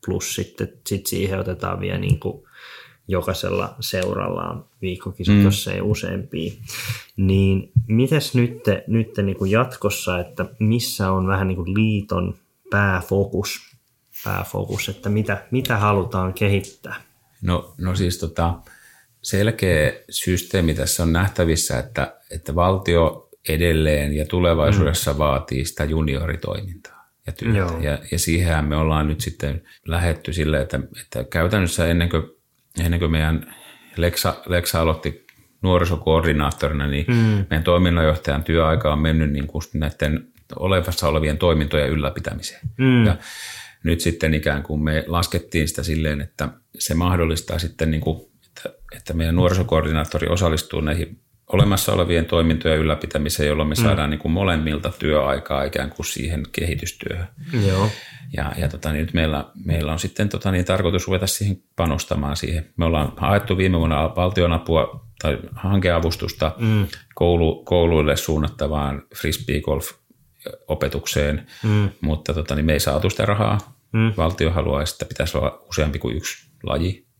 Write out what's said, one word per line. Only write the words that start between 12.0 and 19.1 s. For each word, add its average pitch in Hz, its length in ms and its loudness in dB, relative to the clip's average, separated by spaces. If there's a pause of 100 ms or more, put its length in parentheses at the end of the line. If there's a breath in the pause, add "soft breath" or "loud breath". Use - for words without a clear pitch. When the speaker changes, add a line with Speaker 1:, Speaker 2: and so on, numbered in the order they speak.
Speaker 1:
pääfokus, 98 920 0 (640)
pääfokus, 98 680 -6
että 101 200 -8
mitä, 104 420 -2
mitä 127 260 2
halutaan 95 560 2
kehittää? - 640 -2 (460)
Speaker 2:
No, 90 360 -2
no 90 180 -2
siis 90 220 0
tota, 85 360 -2 (680 loud breath)